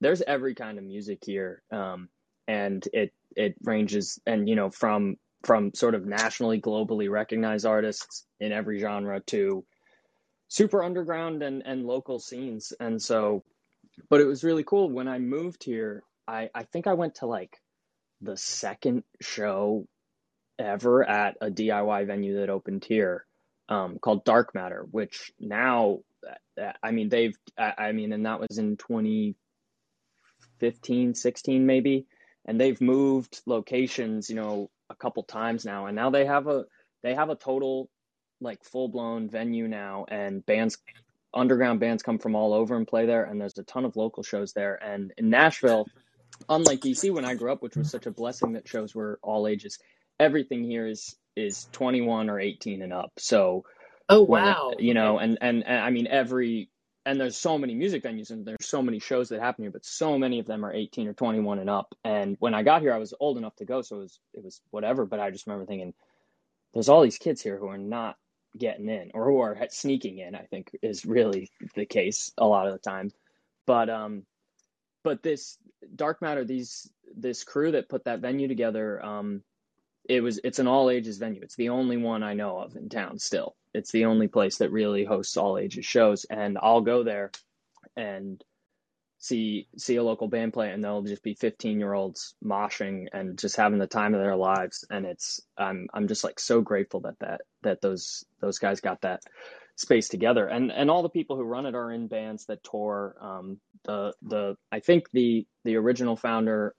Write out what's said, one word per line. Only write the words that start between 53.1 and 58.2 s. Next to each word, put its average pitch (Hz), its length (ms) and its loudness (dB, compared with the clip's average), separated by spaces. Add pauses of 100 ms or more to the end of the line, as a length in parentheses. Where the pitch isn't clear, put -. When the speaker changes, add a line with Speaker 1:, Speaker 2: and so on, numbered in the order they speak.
Speaker 1:
So 190 480 4 (420)
Speaker 2:
Oh, 208 140 12
Speaker 1:
when 202 200 6
it, 190 40 6
Speaker 2:
wow. 156 320 2
Speaker 1:
you 117 160 4
know, 110 220 6
Speaker 2:
Okay. 87 80 0
Speaker 1:
and, 113 180 2
and, 120 240 2
and, 123 140 2
I 113 100 0
mean, 120 160 2
every, 123 640 0 (340)
and 139 160 0
there's 127 160 -2
so 160 220 0
many 127 160 -4
music 156 300 -2
venues 110 260 -8